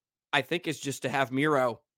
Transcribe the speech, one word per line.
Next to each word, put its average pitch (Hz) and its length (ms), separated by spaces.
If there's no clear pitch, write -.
I 147 100
think, 170 240
is 156 140
just 139 220
to 131 80
have 135 200
Miro 131 520